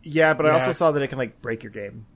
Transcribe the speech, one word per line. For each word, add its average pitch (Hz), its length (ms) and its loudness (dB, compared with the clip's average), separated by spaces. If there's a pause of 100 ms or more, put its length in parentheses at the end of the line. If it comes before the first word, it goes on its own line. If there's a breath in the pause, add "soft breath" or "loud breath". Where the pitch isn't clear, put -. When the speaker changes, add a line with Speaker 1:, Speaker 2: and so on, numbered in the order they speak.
Speaker 1:
Yeah, 156 300 4
but 156 120 0
I 156 40 6
also 131 160 4
Speaker 2:
Yeah. 160 60 0
Speaker 1:
saw 156 200 2
that 143 100 0
it 135 60 -4
can, 135 100 -8
like, 120 240 -6
break 113 220 -6
your 107 80 -16
game. 104 440 -14